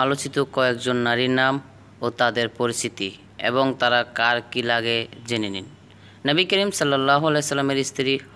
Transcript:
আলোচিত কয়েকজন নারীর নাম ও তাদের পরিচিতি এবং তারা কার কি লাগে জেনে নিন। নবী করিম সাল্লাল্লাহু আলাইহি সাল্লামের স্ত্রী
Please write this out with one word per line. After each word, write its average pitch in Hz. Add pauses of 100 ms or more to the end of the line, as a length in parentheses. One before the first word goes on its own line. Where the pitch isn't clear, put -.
আলোচিত 143 (200)
কয়েকজন 123 (100)
নারীর 123
নাম 131 (500)
ও -
তাদের 117
পরিচিতি 113 (380)
এবং 131 (140)
তারা 120 (180)
কার 120 (140)
কি 123
লাগে 117 (300)
জেনে 107
নিন। 92 (600)
নবী 156
করিম 196
সাল্লাল্লাহু 143
আলাইহি 147
সাল্লামের 139 (120)
স্ত্রী 135 (240)